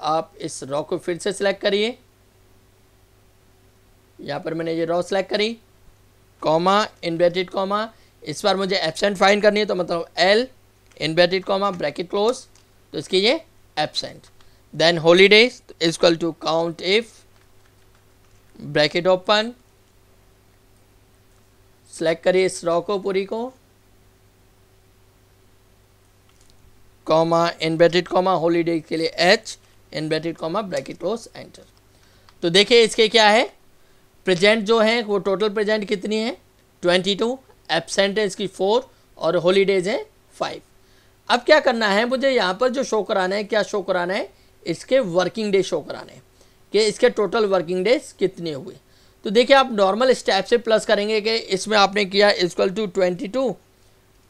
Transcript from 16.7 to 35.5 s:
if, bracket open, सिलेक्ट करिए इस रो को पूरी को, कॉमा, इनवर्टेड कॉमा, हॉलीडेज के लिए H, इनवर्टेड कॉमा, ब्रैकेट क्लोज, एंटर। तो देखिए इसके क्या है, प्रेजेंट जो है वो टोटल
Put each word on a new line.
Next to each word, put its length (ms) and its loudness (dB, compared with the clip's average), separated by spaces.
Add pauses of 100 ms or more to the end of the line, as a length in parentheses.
if, 240 0 (1500)
bracket 500 -2
open, 440 0 (2500)
सिलेक्ट 320 -4
करिए 220 2
इस 180 -6
रो 160 0
को 180 -4
पूरी 260 -4
को, 280 -8 (3500)
कॉमा, 420 2 (140)
इनवर्टेड 460 2
कॉमा, 260 0
हॉलीडेज 540 0
के 80 -6
लिए 400 0
H, 200 -10 (360)
इनवर्टेड 440 -6
कॉमा, 280 -6
ब्रैकेट 340 -10
क्लोज, 380 -6
एंटर। 260 -20 (800)
तो 80 0
देखिए 320 6
इसके 260 2
क्या 200 6
है, 200 4 (800)
प्रेजेंट 400 2
जो 140 2
है 220 2
वो 180 -2
टोटल 300 -2